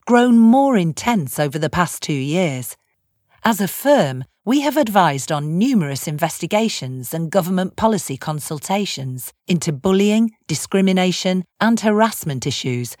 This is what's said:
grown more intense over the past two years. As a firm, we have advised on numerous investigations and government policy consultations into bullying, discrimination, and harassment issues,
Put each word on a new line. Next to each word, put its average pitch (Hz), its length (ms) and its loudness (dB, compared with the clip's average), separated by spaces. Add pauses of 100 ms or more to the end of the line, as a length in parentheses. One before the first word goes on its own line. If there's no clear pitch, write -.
grown 240 300 6
more 247 400 6
intense 175 640 -2
over 147 200 -2
the 151 120 -2
past - 320 -2
two 165 100 -4
years. 143 640 -2 (680)
As 208 160 2
a 190 80 -2
firm, 156 560 0 (220)
we 269 140 2
have 285 160 0
advised 190 560 2
on 151 240 -2
numerous 180 500 0
investigations 156 1080 -4
and 165 160 -4
government 185 460 0
policy 202 420 -2
consultations 151 1120 -6 (160)
into 170 240 0
bullying, 202 600 2 (140)
discrimination, 185 960 0 (180)
and 220 180 2
harassment 208 640 0
issues, 123 540 -6